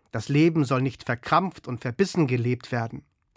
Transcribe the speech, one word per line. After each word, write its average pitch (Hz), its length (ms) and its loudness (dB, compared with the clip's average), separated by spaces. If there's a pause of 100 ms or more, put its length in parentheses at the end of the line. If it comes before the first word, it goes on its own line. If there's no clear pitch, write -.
(120)
Das 113 160 -6
Leben 156 380 4
soll 127 160 2
nicht - 240 -4
verkrampft 160 640 -2
und 120 100 -8
verbissen 156 480 0
gelebt 123 460 -2
werden. 117 320 -6 (320)